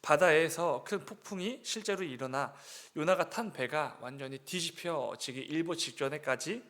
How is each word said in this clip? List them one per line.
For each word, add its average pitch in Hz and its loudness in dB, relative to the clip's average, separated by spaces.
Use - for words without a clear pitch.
바다에서 156 6
큰 202 -4
폭풍이 208 -6
실제로 202 -2
일어나 131 -2
요나가 170 4
탄 220 -4
배가 135 0
완전히 135 -8
뒤집혀지기 165 -4
일보 165 0
직전에까지, 143 -2